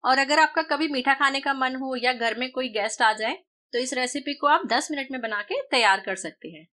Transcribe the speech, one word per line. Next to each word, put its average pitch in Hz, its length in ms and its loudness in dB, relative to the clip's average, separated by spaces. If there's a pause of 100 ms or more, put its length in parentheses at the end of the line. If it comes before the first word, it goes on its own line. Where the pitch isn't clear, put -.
और 262 140 4
अगर 277 220 4
आपका 311 260 4
कभी 302 240 0
मीठा 269 260 2
खाने 269 240 0
का 277 160 -2
मन 262 200 -2
हो 262 200 -6
या 247 180 0
घर 226 240 -2
में 254 140 -4
कोई 254 200 -4
गेस्ट 214 300 -4
आ 220 120 6
जाए 220 220 -2 (380)
तो 240 60 -2
इस 254 140 -4
रेसिपी 262 420 -4
को 285 120 0
आप 311 200 4
दस 254 240 0
मिनट 277 200 -6
में 262 100 -8
बना 214 220 -4
के 539 240 -6
तैयार 202 340 4
कर 190 160 -4
सकते 160 320 -12
हैं। 160 240 -18